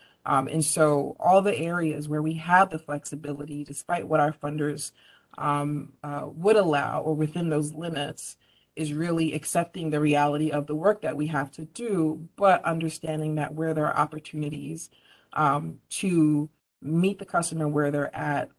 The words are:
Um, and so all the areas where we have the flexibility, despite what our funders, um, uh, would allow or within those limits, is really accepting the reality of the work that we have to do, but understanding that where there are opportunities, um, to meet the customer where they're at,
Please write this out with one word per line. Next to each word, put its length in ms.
Um, 220
and 160
so 560
all 220
the 160
areas 500
where 140
we 140
have 340
the 80
flexibility, 840
despite 440
what 120
our 120
funders, 600
um, 560
uh, 240
would 280
allow 460
or 140
within 340
those 240
limits, 640
is 180
really 400
accepting 560
the 100
reality 520
of 160
the 80
work 260
that 160
we 100
have 240
to 140
do, 680
but 280
understanding 720
that 180
where 200
there 140
are 100
opportunities, 920
um, 460
to 600
meet 380
the 60
customer 420
where 240
they're 240
at, 440